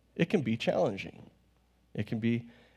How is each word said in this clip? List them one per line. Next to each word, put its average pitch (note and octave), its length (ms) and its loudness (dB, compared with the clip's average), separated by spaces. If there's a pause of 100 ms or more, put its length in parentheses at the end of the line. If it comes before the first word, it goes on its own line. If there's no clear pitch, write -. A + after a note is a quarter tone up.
(140)
It - 140 2
can F3+ 140 2
be A2+ 160 0
challenging. - 720 -2 (640)
It G#2+ 120 -4
can A#2 120 -4
be A#2 260 0 (320)